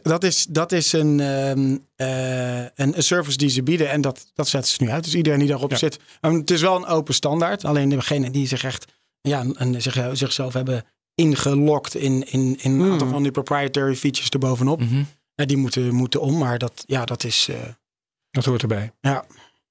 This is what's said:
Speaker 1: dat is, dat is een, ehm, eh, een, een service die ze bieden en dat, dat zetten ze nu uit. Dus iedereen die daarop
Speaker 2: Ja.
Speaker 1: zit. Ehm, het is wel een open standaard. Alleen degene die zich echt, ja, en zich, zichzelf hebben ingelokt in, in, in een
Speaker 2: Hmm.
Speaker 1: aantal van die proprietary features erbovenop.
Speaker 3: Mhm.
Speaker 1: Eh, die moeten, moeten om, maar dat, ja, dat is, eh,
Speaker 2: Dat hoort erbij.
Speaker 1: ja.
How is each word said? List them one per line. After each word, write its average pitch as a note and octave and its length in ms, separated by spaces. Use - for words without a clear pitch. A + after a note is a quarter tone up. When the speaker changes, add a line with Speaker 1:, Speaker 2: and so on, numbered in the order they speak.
Speaker 1:
dat E3 200
is, - 260
dat D#3+ 220
is E3+ 220
een, D3+ 260
ehm, C3+ 580
eh, B2+ 680
een, A#2+ 140
een D3+ 280
service D3 340
die C#3+ 120
ze B2+ 140
bieden D#3 260
en D3 120
dat, C3 320
dat D3+ 140
zetten - 240
ze - 120
nu A#2 60
uit. D3+ 140
Dus E3 120
iedereen D3+ 240
die C#3+ 80
daarop C#3 240
Speaker 2:
Ja. C3 60
Speaker 1:
zit. D#3 220
Ehm, D#3+ 140
het D#3 160
is E3+ 100
wel F#3 140
een F3+ 100
open D#3+ 280
standaard. E3 520
Alleen D3 240
degene C3+ 420
die C3+ 160
zich B2+ 160
echt, - 280
ja, C#3 240
en B2 260
zich, B2+ 320
zichzelf C3 400
hebben B2+ 320
ingelokt C#3+ 800
in, C3 360
in, C3 300
in C3+ 100
een C3+ 80
Speaker 2:
Hmm. F#3+ 120
Speaker 1:
aantal D3 180
van C#3+ 140
die C#3 80
proprietary C#3 640
features - 340
erbovenop. C3 520
Speaker 3:
Mhm. B2 220
Speaker 1:
Eh, D3 100
die C#3 120
moeten, B2+ 360
moeten B2 280
om, C#3+ 160
maar B2 200
dat, A#2+ 300
ja, B2+ 180
dat A#2+ 180
is, - 260
eh, A#2 60
Speaker 2:
Dat B2 140
hoort B2 160
erbij. G#2+ 300
Speaker 1:
ja. C#3 240